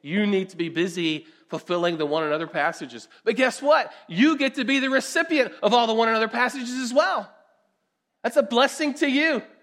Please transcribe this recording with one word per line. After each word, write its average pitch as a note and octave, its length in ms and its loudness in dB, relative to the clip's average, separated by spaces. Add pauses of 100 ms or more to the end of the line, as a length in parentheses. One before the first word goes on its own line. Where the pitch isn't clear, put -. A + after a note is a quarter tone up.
you G3 240 -2
need F#3+ 240 0
to E3+ 80 -20
be E3+ 100 -4
busy D#3+ 580 -4 (220)
fulfilling F3 480 -2
the D#3 80 -2
one D3+ 200 0
another D#3 220 -2
passages." D3 640 -6 (160)
But A3 120 0
guess C4 260 0
what? C#4+ 280 2 (160)
You C#4 300 4
get C4+ 200 -2
to C4 100 -4
be C4+ 120 2
the C4 120 -2
recipient C#4+ 720 0
of G#3+ 100 4
all A#3+ 140 4
the A3 80 0
one A3+ 160 2
another A3 180 0
passages B3 460 -4
as B3+ 180 -6
well. D4 420 0 (880)
That's A#3+ 140 0
a C#4+ 60 6
blessing C4+ 520 0
to C#4+ 160 0
you. C#4+ 320 2 (200)